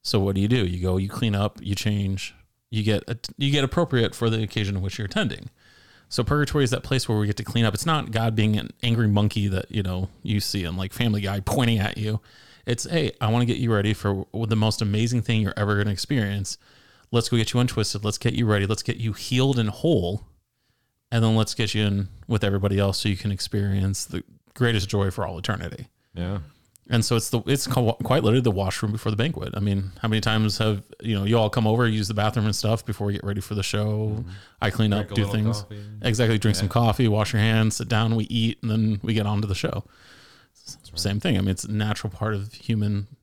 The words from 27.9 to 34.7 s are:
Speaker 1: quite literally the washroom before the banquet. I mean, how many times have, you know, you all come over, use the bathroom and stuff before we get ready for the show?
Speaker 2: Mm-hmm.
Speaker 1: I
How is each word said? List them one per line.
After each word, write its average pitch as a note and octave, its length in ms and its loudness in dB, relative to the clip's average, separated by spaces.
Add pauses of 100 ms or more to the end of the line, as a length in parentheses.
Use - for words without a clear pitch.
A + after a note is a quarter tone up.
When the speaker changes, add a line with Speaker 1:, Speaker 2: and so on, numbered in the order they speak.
Speaker 1:
quite B2 220 2
literally A#2+ 180 4
the A#2 80 2
washroom F#2+ 400 -2
before A2 200 -4
the G2+ 60 -2
banquet. - 400 -4
I G2 40 -6
mean, G2 320 0 (100)
how A2+ 60 -2
many A2 120 2
times A2 380 2
have, G#2+ 240 0 (180)
you A2 160 -2
know, G2 80 0
you A2+ 140 4
all G#2+ 100 4
come A2+ 160 0
over, A#2 220 4
use G#2+ 220 0
the A2 60 -4
bathroom G#2+ 320 2
and G#2+ 100 0
stuff A2 280 0
before G#2 220 -4
we G2+ 60 0
get G2+ 100 -4
ready G2+ 180 -4
for - 140 -8
the G2+ 80 -2
show? G#2+ 460 -2 (100)
Speaker 2:
Mm-hmm. F2 120 -10 (300)
Speaker 1:
I G#2 100 0